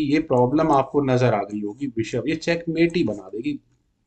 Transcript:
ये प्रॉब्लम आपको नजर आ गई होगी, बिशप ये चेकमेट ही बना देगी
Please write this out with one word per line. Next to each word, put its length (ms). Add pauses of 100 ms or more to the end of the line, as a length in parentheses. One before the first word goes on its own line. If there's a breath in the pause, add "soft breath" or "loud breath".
(140)
ये 80
प्रॉब्लम 500
आपको 320
नजर 300
आ 100
गई 180
होगी, 260
बिशप 400
ये 100
चेकमेट 580
ही 80
बना 260
देगी 240 (540)